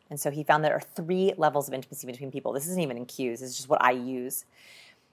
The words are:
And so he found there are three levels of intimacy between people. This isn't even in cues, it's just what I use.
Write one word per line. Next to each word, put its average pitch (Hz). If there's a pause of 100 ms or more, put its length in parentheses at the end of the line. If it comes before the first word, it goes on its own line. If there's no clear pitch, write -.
(100)
And 147
so 147
he 151
found 156
there 147
are 147
three 185
levels 143
of 135
intimacy 131
between 127
people. 135
This 139
isn't 180
even 131
in 120
cues, 120
it's 127
just 131
what 147
I 127
use. 127 (680)